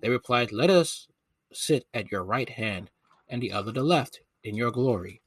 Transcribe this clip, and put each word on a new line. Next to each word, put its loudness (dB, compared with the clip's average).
They 0
replied, 0
"Let 2
us 4
sit 0
at -4
your -4
right -2
hand -6
and -6
the -4
other -4
the -2
left 2
in -6
your 0
glory." 0